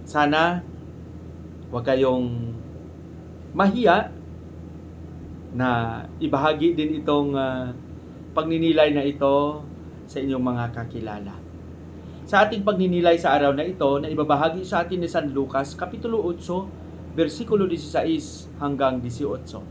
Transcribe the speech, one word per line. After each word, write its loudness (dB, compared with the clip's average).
Sana 4
huwag -2
kayong 2
mahiya 4
na 0
ibahagi 2
din -2
itong, 2
ah, -2
pagninilay 4
na 2
ito 2
sa -10
inyong 0
mga 0
kakilala. -8
Sa 8
ating 2
pagninilay 6
sa 4
araw 6
na 0
ito, 2
na -4
ibabahagi 2
sa 2
atin -2
ni -2
San 0
Lucas, -2
Kapitulo -2
otso, -4
versikulo 2
dieciséis -2
hanggang 0
dieciocho. -6